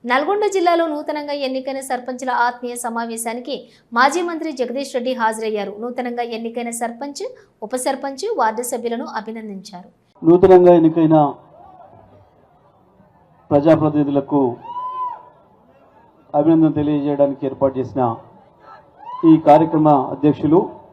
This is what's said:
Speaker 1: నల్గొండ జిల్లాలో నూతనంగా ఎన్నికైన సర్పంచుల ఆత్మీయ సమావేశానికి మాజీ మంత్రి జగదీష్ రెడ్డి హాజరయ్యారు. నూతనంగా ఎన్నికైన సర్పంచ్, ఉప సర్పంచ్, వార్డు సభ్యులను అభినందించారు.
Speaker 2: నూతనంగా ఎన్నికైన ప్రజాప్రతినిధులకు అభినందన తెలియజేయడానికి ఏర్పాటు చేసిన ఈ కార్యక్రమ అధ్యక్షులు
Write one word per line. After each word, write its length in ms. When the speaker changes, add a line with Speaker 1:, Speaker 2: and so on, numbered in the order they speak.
Speaker 1:
నల్గొండ 340
జిల్లాలో 380
నూతనంగా 420
ఎన్నికైన 420
సర్పంచుల 420
ఆత్మీయ 280
సమావేశానికి 720
మాజీ 320
మంత్రి 220
జగదీష్ 360
రెడ్డి 240
హాజరయ్యారు. 520
నూతనంగా 420
ఎన్నికైన 340
సర్పంచ్, 420
ఉప 60
సర్పంచ్, 400
వార్డు 300
సభ్యులను 360
అభినందించారు. 680
Speaker 2:
నూతనంగా 540
ఎన్నికైన 360
ప్రజాప్రతినిధులకు 920
అభినందన 460
తెలియజేయడానికి 680
ఏర్పాటు 320
చేసిన 220
ఈ 40
కార్యక్రమ 400
అధ్యక్షులు 440